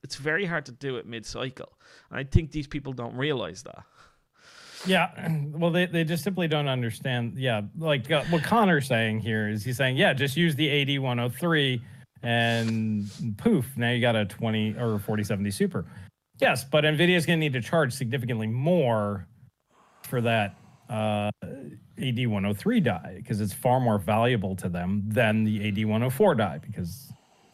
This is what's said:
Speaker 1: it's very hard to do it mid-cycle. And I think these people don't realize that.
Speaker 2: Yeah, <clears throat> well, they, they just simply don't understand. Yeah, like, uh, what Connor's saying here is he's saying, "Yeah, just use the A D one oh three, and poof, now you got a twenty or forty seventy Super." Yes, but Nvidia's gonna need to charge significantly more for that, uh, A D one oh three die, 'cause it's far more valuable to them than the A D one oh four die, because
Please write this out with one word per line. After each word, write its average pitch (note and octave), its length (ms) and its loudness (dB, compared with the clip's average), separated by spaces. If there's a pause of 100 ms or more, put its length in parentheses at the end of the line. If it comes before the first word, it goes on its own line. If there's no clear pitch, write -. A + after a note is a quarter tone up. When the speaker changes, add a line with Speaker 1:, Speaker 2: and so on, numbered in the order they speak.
Speaker 1:
it's - 140 -12
very D#3 280 -2
hard E3 220 -4
to C3 60 -16
do C3 240 -6
it - 100 -10
mid-cycle. A#2 720 -10 (320)
And A#2+ 80 -6
I C3+ 60 -4
think C#3 260 2
these D3 160 -6
people C3+ 260 -8
don't A#2+ 240 -10
realize A#2+ 460 -4
that. - 200 -18 (1040)
Speaker 2:
Yeah, F3+ 420 0 (160)
<clears throat> - 60 -
well, E3+ 200 0
they, F3+ 140 2
they E3+ 180 0
just E3 200 -2
simply F#3 240 -2
don't D3 200 0
understand. B2 720 -2
Yeah, A#2+ 240 0 (160)
like, D3 320 0
uh, D3+ 200 2
what E3 140 2
Connor's F#3 440 4
saying A2+ 320 2
here G#2+ 300 0
is G#2+ 140 -4
he's A#2+ 140 -4
saying, C3 200 2
"Yeah, D#3 160 6
just C3+ 220 0
use E3 200 2
the D3+ 120 0
A C#3+ 180 2
D C#3 140 -2
one B2 200 -2
oh A#2+ 100 0
three, C#3 520 2 (420)
and A2+ 840 0 (280)
poof, G3 280 2 (120)
now A#2+ 140 2
you A#2+ 100 2
got A#2+ 140 4
a G#2+ 100 2
twenty A2 520 -2
or A2+ 220 0
forty G#2+ 240 -2
seventy G2+ 280 -2
Super." G#2+ 340 -2 (540)
Yes, E3 240 2
but D3+ 200 2
Nvidia's D#3+ 420 4
gonna E3 120 2
need D3+ 160 0
to B2 80 -2
charge C#3+ 320 0
significantly A#2 540 -4
more A#2 800 2 (760)
for B2 180 -2
that, A2+ 340 2 (340)
uh, G#2+ 400 0 (680)
A B2+ 120 -2
D B2 140 0
one G2+ 200 0
oh G#2 80 0
three A3 260 2
die, G#2 480 -2
'cause G#2+ 120 -2
it's G#2 140 -2
far B2+ 260 4
more G#2+ 200 2
valuable G#2 560 2
to F#2+ 120 -6
them F2+ 380 -2
than A2 380 2
the G#2+ 240 0
A G#2 40 0
D G#2+ 140 0
one G#2+ 160 2
oh B2+ 80 0
four F#3 240 4
die, F2+ 240 0
because - 560 -10 (400)